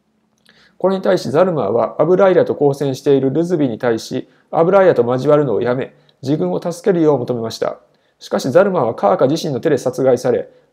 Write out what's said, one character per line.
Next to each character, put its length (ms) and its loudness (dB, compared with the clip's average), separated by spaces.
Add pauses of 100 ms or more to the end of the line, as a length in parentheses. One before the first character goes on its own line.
(800)
こ 100 0
れ 60 0
に 80 -6
対 160 0
し 100 -8
ザ 160 2
ル 80 0
マ 160 -2
ー 20 -2
は 300 0
ア 40 2
ブ 120 2
ラ 140 4
イ 20 2
ラ 100 4
と 100 -2
交 200 0
戦 220 -4
し 80 -14
て 120 4
い 60 2
る 100 0
ル 140 -2
ズ 100 -2
ビ 120 0
ー 20 -6
に 80 -8
対 220 -2
し、 280 -10 (220)
ア 140 2
ブ 80 2
ラ 120 6
イ 40 4
ラ 80 6
と 80 4
交 260 -2
わ 80 6
る 80 2
の 80 -2
を 80 -2
や 140 -2
め、 180 -8 (300)
自 140 -2
軍 140 -2
を 80 -4
助 240 -8
け 80 2
る 120 0
よ 140 4
う 20 -6
求 160 -4
め 60 -6
ま 100 -6
し 80 -14
た。 180 -4 (400)
し 120 -20
か 100 -2
し 100 -4
ザ 140 6
ル 80 0
マ 100 -2
ー 40 0
は 100 -4
カ 160 0
ー 60 0
カ 100 2
自 200 -4
身 60 -4
の 60 -6
手 100 -2
で 80 2
殺 240 -6
害 160 2
さ 140 -2
れ、 180 -4 (240)